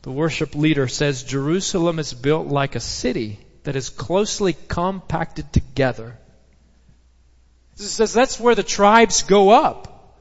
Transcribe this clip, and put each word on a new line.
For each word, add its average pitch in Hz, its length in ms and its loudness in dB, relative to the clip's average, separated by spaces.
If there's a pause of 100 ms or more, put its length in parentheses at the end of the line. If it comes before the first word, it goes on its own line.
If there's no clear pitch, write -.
The 131 100 -14
worship 151 440 -4
leader 147 320 2
says, 139 360 -2
"Jerusalem 165 760 -2
is 143 140 -8
built 143 340 -2
like 139 280 -2
a - 40 -4
city 127 600 -6 (240)
that 135 120 -6
is 135 140 -6
closely 190 640 -2
compacted - 960 -6
together." 120 680 -2 (1600)
It - 60 -18
says 208 320 -2
that's 247 260 2
where 233 160 4
the 196 80 -2
tribes 214 600 4
go 196 260 6
up. - 720 0